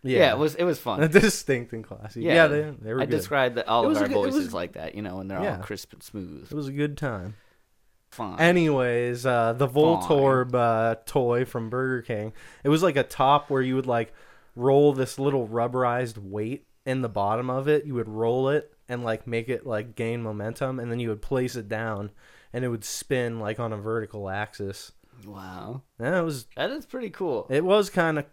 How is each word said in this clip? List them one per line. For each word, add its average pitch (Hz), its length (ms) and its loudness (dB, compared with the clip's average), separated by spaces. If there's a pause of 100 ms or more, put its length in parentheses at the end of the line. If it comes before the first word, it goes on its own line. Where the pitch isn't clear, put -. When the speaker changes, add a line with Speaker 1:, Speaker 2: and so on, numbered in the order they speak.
Speaker 1:
Yeah. 127 160 2
Speaker 2:
yeah, 143 140 8
it 117 60 0
was, 151 160 0
it 170 80 0
was 170 160 2
fun. 123 280 0
Speaker 1:
<laughs> 151 40 0
Distinct 147 640 4
and 113 100 -10
classy. 107 400 -12
Speaker 2:
Yeah. 160 100 2
Speaker 1:
Yeah, 165 140 8
they, 147 140 0 (200)
they 110 120 -6
were 131 80 0
Speaker 2:
I 143 40 2
Speaker 1:
good. - 120 -4
Speaker 2:
described 127 380 0
that 120 120 -2
all 117 160 4
Speaker 1:
It - 20 4
Speaker 2:
of 285 40 4
Speaker 1:
was 311 100 2
Speaker 2:
our - 60 2
Speaker 1:
a - 20 -2
good, 285 100 -2
it 202 40 4
was 269 140 0
Speaker 2:
voices 285 180 -2
like 87 200 -6
that, 78 220 -10
you 104 80 -8
know, 95 160 -8
and 95 100 -8
they're 95 120 -4
Speaker 1:
Yeah. 98 160 -2
Speaker 2:
all 90 60 -10
crisp - 300 -10
and - 100 -20
smooth. 85 460 -12
Speaker 1:
It 139 60 -10
was 147 120 -4
a 135 60 -8
good 147 240 -2
time. 107 380 -6 (760)
Speaker 2:
Fine. 104 280 -8
Speaker 1:
Anyways, 127 840 2
uh, 117 280 2
the 131 140 0
Speaker 2:
Fine. 123 80 -6
Speaker 1:
Voltorb, 135 800 4
uh, 113 400 2 (100)
toy 123 400 2
from 113 240 -8
Burger 127 320 -2
King, 110 320 -6 (300)
it 139 60 2
was, 160 120 6
like, 170 140 4
a 135 80 4
top 143 460 2
where 135 120 2
you 127 140 0
would, 131 100 0
like, 117 280 0 (420)
roll 139 380 6
this 131 260 -2
little 135 280 0
rubberized 120 680 0
weight 107 480 -6 (200)
in 131 160 -2
the 120 80 -2
bottom 107 400 0
of 135 180 -2
it. 151 180 2
You 139 100 -6
would 110 120 -2
roll 117 420 0
it 147 240 0 (160)
and, 120 140 -6
like, 113 240 -4
make 117 220 -4
it, 123 180 -4
like, 113 280 -6
gain 117 280 -4
momentum, 113 560 -4
and 120 100 -6
then 120 120 -4
you 117 80 -2
would 107 120 -4
place 127 360 -2
it 104 100 -10
down, 107 440 -6 (420)
and 123 100 -4
it 123 60 -2
would 113 160 -6
spin, 120 560 -4
like, 107 180 -4
on 113 140 -4
a 104 40 -6
vertical 107 520 -6
axis. 101 640 -8 (320)
Speaker 2:
Wow. 98 560 -14 (180)
Speaker 1:
Yeah, 160 200 0
it 175 40 0
was 143 320 -6
Speaker 2:
That 160 160 -4
is 294 140 -10
pretty 247 240 -8
cool. 156 400 -4
Speaker 1:
It 147 160 2
was 196 240 4
kinda 160 440 0